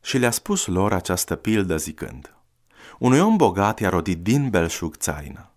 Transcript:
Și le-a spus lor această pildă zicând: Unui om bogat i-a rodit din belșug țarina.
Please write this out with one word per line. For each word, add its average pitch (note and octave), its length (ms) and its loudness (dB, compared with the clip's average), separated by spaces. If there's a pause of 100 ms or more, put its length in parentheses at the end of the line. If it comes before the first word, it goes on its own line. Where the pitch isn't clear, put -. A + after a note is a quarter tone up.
Și - 160 -2
le-a A#2+ 120 2
spus - 360 -4
lor F#2+ 260 0
această F2+ 440 -2
pildă G2 400 0
zicând: - 600 -10 (640)
Unui B2+ 220 4
om A3 160 4
bogat G#2 440 2
i-a G#2 80 0
rodit F2 340 0
din C3 280 0
belșug E2 440 -2
țarina. - 640 -10